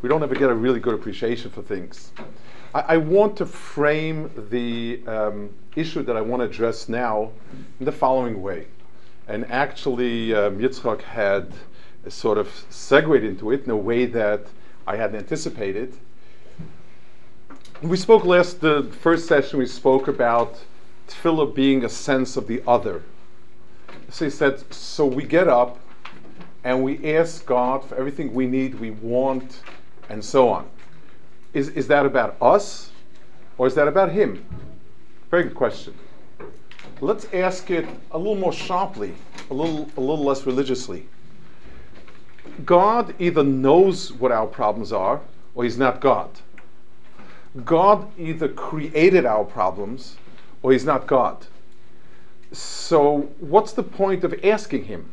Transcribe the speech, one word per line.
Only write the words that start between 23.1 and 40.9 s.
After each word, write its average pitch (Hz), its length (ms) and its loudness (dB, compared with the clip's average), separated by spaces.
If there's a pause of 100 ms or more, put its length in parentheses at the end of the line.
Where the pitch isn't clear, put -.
So - 140 -4
he 143 80 0
said, 139 320 2 (100)
so - 320 0
we 131 180 0
get 165 260 4
up 123 280 4 (880)
and 127 180 2
we 139 340 0
ask 165 300 2
God 127 380 2
for - 120 -8
everything 135 380 -4
we 127 140 2
need, 127 320 0
we 110 120 -6
want, 123 680 -2 (480)
and 107 160 -6
so 131 240 6
on. 85 180 2 (880)
Is, 135 160 0
is 131 200 -2
that 143 160 6
about 120 360 2
us, - 480 4 (680)
or 127 100 4
is - 80 2
that 151 140 4
about 175 240 4
him? 165 320 0 (840)
Very 175 140 4
good 123 120 -4
question. - 380 -2 (1080)
Let's 202 320 0
ask 185 360 0
it 170 160 0 (260)
a 160 60 -4
little 202 200 0
more 180 160 2
sharply, 180 600 -2 (380)
a - 20 -4
little, 151 440 -2
a - 20 -4
little 143 240 0
less 135 220 2
religiously. 127 600 0 (1600)